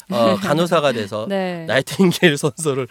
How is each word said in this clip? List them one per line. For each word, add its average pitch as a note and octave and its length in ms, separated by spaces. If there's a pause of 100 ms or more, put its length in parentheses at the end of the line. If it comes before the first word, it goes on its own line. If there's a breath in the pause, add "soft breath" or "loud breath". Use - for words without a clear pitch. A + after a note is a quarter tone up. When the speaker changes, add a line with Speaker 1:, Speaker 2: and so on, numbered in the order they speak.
Speaker 1:
어, A2+ 280
Speaker 2:
<laughs> - 40
Speaker 1:
간호사가 D#3+ 520
돼서 G#2+ 360
Speaker 2:
네. F#3 380
Speaker 1:
나이팅게일 D#3+ 720
선서를 C#3 520